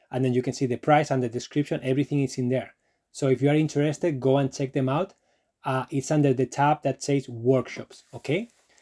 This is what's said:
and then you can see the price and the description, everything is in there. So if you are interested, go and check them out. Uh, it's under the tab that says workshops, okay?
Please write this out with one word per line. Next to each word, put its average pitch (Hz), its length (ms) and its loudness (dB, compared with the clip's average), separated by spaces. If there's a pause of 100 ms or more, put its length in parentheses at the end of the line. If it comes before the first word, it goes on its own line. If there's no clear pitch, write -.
(120)
and 127 120 0
then 127 100 2
you 123 80 2
can 127 100 -2
see 135 140 -2
the 120 100 -2
price 151 340 2
and 131 120 0
the 123 60 -2
description, 143 540 -4
everything 139 400 0
is 131 160 -4
in 123 120 -2
there. 123 240 -4 (380)
So - 160 -2
if 127 120 2
you 139 80 4
are 147 60 4
interested, 151 640 0
go 135 160 4
and 135 160 0
check 139 220 -6
them 131 140 0
out. 160 260 -2 (500)
Uh, 131 260 -2
it's 139 200 -4
under 147 240 4
the 127 120 0
tab 147 360 0
that 135 200 -2
says 139 260 -2
workshops, 123 840 -2
okay? 170 360 -4 (340)